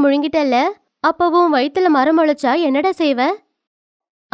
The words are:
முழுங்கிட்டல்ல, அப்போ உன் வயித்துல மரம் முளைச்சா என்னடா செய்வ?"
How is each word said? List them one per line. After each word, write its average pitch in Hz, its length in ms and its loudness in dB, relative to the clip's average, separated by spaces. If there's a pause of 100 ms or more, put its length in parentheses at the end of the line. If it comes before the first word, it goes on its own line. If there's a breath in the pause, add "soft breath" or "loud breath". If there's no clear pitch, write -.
முழுங்கிட்டல்ல, 285 580 0 (380)
அப்போ 330 280 0
உன் 339 240 2
வயித்துல 294 360 0
மரம் 302 300 2
முளைச்சா 302 420 0
என்னடா 302 320 0
செய்வ?" 294 440 -2 (960)